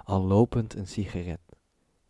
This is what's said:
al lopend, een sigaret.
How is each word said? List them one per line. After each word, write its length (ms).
al 180
lopend, 520
een 120
sigaret. 540